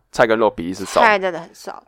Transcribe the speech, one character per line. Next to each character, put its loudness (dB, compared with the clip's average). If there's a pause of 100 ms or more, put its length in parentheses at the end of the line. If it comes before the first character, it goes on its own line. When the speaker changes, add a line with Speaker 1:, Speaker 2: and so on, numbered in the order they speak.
(120)
Speaker 1:
菜 2
跟 2
肉 2
比 -6
例 -6
是 -12
少。 -2
Speaker 2:
菜 4
真 -4
的 -10
很 -18
少， -18